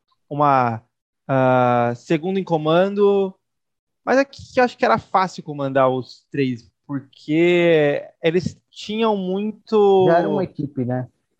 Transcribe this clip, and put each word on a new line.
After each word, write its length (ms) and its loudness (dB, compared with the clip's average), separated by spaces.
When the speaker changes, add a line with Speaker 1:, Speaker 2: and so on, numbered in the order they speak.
Speaker 1:
uma, 520 0
ah, 680 2
segundo 440 -4
em 40 -6
comando, 880 0
mas 140 0
é 80 2
que, 280 -18
que 60 0
eu 40 4
acho 140 -2
que 80 -2
era 120 2
fácil 460 -4
comandar 460 0
os 420 -6
três, 380 -4
porque 1160 0
eles 360 -2
tinham 440 -4
muito 920 0
Speaker 2:
Já 120 4
era 100 -2
uma 140 -2
equipe, 400 -8
né? 240 -6